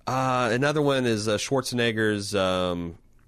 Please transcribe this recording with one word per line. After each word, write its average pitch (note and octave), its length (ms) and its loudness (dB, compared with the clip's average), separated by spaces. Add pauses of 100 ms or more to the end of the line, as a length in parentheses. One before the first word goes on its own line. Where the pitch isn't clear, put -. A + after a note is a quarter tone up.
uh, B2+ 440 0
another C#3+ 300 2
one C3+ 240 2
is, A2 220 0
uh, G#2 100 2
Schwarzenegger's, A2 960 0
um, F2+ 640 -2 (300)